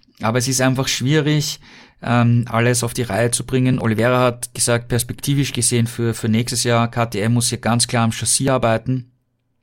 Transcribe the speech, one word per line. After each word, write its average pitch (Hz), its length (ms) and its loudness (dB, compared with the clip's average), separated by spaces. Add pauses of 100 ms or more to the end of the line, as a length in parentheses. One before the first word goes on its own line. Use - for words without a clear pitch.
(200)
aber 113 180 0
es 123 100 -2
ist 123 120 -2
einfach 131 280 0
schwierig, 151 720 0 (420)
ähm, 120 460 2
alles 120 340 2
auf 117 120 -4
die 123 80 -4
Reihe 117 280 0
zu 120 160 -4
bringen. 127 320 2
Oliveira 117 420 2
hat 123 340 -2
gesagt, 120 340 0
perspektivisch 127 640 -2
gesehen 117 340 0
für, 117 280 -2
für 117 140 -4
nächstes 117 360 0
Jahr, 117 260 2
K 117 160 -2
T 107 140 -6
M 117 140 0
muss 113 140 2
hier 117 100 -4
ganz 117 280 0
klar 117 180 0
am 113 80 0
Chassis - 360 -2
arbeiten. 127 640 0 (500)